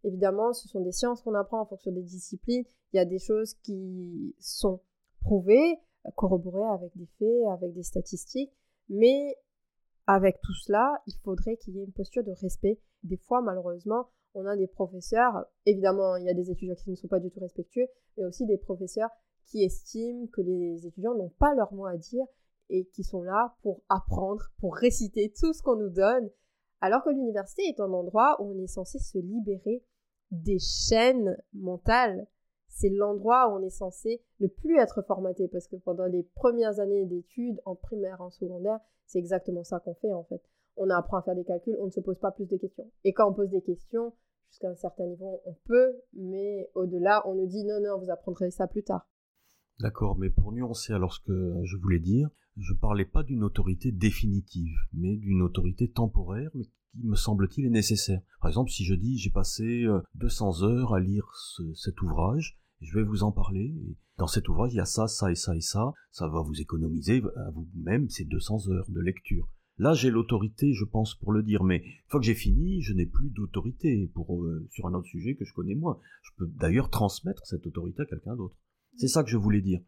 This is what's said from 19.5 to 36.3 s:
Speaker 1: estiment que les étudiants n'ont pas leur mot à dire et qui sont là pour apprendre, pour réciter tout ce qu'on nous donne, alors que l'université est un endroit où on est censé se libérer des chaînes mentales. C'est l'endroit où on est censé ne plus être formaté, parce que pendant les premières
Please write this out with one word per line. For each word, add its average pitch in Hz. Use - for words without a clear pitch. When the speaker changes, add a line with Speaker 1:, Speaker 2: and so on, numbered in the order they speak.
Speaker 1:
estiment 233
que 226
les 175
étudiants 214
n'ont 180
pas 294
leur 220
mot 196
à 180
dire 247
et 185
qui 196
sont 180
là 208
pour 202
apprendre, 196
pour 180
réciter 214
tout 320
ce -
qu'on 254
nous 208
donne, 202
alors 220
que 320
l'université 240
est 320
un 190
endroit 202
où 202
on 190
est 180
censé -
se -
libérer 208
des 185
chaînes 226
mentales. 196
C'est -
l'endroit 208
où 202
on 190
est 185
censé 220
ne 196
plus 311
être 214
formaté, 185
parce 175
que -
pendant 180
les 180
premières 226